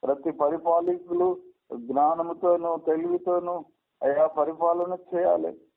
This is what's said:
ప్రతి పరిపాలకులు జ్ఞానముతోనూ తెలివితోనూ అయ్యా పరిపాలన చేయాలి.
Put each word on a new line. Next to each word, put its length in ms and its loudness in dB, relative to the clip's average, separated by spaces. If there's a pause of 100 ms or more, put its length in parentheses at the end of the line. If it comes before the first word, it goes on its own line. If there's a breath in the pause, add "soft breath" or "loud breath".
ప్రతి 280 -2
పరిపాలకులు 960 0 (480)
జ్ఞానముతోనూ 1000 0
తెలివితోనూ 800 -2 (460)
అయ్యా 240 2
పరిపాలన 720 0 (120)
చేయాలి. 440 0 (240)